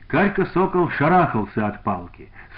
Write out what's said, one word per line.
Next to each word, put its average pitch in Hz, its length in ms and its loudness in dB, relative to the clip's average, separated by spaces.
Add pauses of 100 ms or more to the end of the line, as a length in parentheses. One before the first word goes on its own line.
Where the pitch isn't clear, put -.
Карька-сокол 180 800 2
шарахался 123 800 2
от 101 160 -8
палки, 90 460 -8 (280)